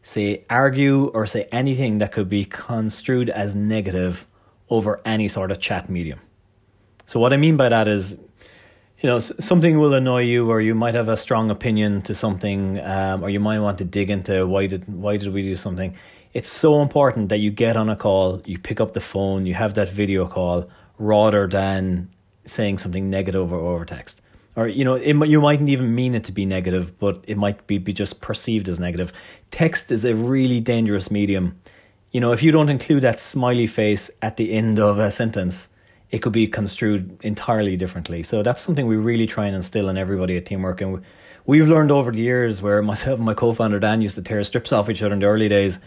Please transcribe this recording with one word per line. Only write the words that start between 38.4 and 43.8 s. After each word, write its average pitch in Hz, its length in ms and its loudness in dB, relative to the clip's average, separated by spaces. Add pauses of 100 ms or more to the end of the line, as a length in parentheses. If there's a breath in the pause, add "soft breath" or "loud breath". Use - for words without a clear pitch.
that's 120 180 -2
something 143 240 -2
we 110 120 2
really 113 280 0
try 110 220 -4
and 98 80 -4
instill 95 340 -4
in 95 80 -4
everybody 92 400 -2
at 87 80 -6
Teamwork. 92 360 -6
And 95 120 -4
we, 95 80 -8 (460 loud breath)
we've 151 200 6
learned 156 240 6
over 135 200 2
the 110 100 -2
years, 117 400 0
where 104 220 2
myself 107 340 -2
and 117 80 -2
my 110 80 0
co-founder 113 460 0
Dan 110 240 2